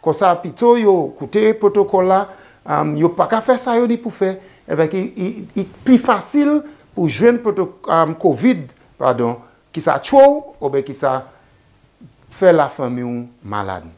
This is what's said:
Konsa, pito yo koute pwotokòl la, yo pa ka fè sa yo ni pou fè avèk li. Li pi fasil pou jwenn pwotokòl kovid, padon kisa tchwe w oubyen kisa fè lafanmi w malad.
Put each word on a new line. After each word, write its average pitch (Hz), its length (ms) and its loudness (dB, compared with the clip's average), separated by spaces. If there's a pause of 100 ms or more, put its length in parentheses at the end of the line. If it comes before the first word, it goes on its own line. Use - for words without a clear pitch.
Konsa, 175 320 0
pito 233 420 0
yo 202 160 4 (240)
koute 214 320 0 (100)
pwotokòl 202 480 2
la, 190 120 2 (760)
yo 160 160 2
pa 170 160 0
ka 220 160 -2
fè 254 160 2
sa 240 160 -2
yo 240 120 2
ni 233 120 0
pou 233 140 -12
fè 190 200 -2 (360)
avèk 160 260 -2
li. 185 360 -6 (220)
Li 196 120 -4 (180)
pi 247 160 4
fasil 285 600 0 (340)
pou 170 160 -2
jwenn 233 320 2
pwotokòl 165 760 -2
kovid, 160 520 0 (300)
padon 120 380 -2 (360)
kisa 151 260 -2
tchwe 269 240 6
w 294 160 4 (160)
oubyen 139 300 -4
kisa 131 340 -4 (1120)
fè 180 200 4
lafanmi 127 500 -2
w 120 100 -8 (260)
malad. 98 580 -10